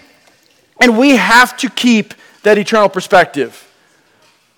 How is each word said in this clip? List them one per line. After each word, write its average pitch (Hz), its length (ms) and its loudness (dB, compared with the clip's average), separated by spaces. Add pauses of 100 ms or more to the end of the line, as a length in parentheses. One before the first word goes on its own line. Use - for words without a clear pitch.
(800)
and 233 200 0
we 269 180 2
have 226 420 0
to 226 120 -8
keep 226 420 -2 (300)
that 214 160 2
eternal 208 320 0
perspective. 165 760 -2 (920)